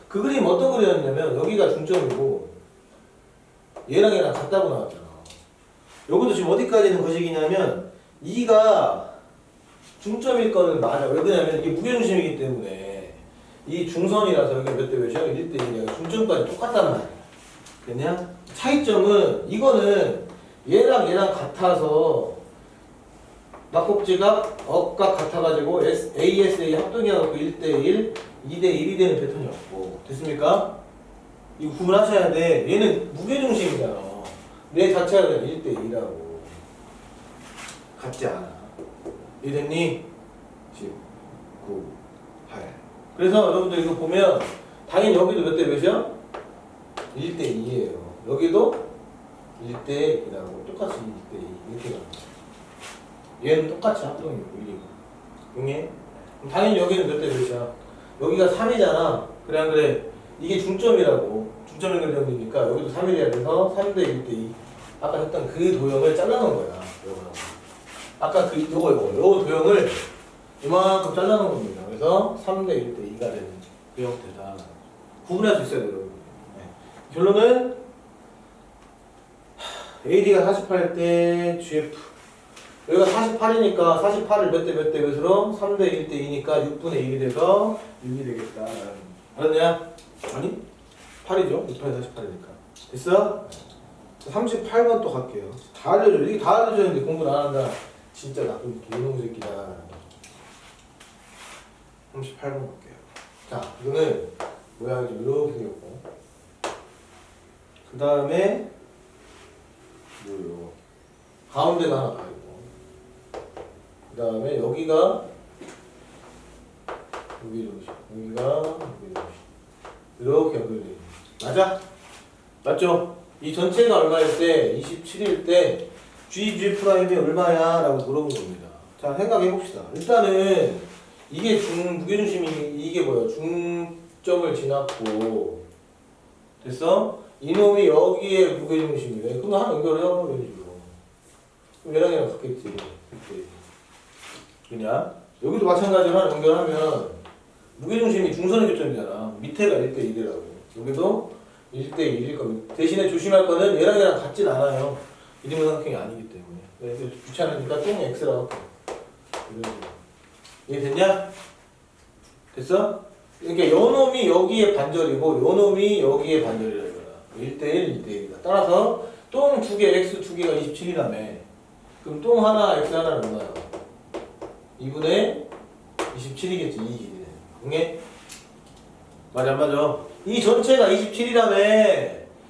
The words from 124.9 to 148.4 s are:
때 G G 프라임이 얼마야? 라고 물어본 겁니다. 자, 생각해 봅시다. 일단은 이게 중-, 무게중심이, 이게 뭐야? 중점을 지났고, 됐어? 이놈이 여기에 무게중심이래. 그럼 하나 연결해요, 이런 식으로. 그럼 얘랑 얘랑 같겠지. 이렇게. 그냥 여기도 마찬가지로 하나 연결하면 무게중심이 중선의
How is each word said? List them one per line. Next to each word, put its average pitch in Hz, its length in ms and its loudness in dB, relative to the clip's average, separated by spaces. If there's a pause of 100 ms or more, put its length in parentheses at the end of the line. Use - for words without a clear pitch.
때 175 420 4 (440)
G 202 280 -4
G 190 180 0
프라임이 185 380 4
얼마야? 165 680 2
라고 135 140 2 (100)
물어본 147 240 -2
겁니다. 101 380 -8 (300)
자, 143 140 -4
생각해 196 380 0
봅시다. - 320 -8 (120)
일단은 196 840 2 (500)
이게 208 300 0
중-, 175 380 -4
무게중심이, 190 500 -2 (300)
이게 165 240 -2
뭐야? 113 260 0
중점을 170 1300 -4
지났고, 113 1120 -4 (960)
됐어? 160 580 0 (200)
이놈이 202 440 6
여기에 185 680 4
무게중심이래. 127 840 -4
그럼 202 140 -2
하나 180 200 0
연결해요, 160 560 0
이런 123 120 -6
식으로. - 240 -14 (1160)
그럼 156 140 -2
얘랑 156 180 4
얘랑 120 160 0
같겠지. - 380 -8
이렇게. - 760 -16 (1200)
그냥 - 460 -4 (300)
여기도 208 200 2
마찬가지로 180 540 4
하나 190 140 4
연결하면 156 800 2 (640)
무게중심이 185 580 0
중선의 190 360 2